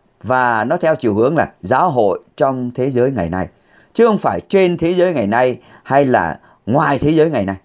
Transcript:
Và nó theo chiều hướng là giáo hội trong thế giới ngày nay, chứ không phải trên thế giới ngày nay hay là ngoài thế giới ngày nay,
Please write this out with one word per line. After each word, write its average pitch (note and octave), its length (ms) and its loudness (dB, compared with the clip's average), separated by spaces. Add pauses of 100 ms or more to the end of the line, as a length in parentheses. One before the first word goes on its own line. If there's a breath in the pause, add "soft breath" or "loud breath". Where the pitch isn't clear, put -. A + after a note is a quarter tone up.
(220 soft breath)
Và A#2+ 420 0
nó D3 120 -2
theo D#3+ 200 0
chiều G#2+ 180 -2
hướng B2 220 0
là A2 240 0
giáo C3+ 300 0
hội G#2+ 300 0 (160)
trong C3 380 -2
thế B2+ 160 -2
giới B2 200 2
ngày F2 200 -4
nay, F2+ 180 -6 (460 soft breath)
chứ A#3 120 4
không G#3 120 2
phải A2+ 300 -4
trên F#3 280 2
thế E3+ 180 -2
giới F3+ 180 2
ngày A#2+ 140 -2
nay A#2+ 320 0 (240 loud breath)
hay C#3 220 2
là G2+ 340 0 (280 soft breath)
ngoài C#3+ 320 0
thế D3 120 0
giới D#3 200 2
ngày A2+ 140 -2
nay, F#2+ 200 -6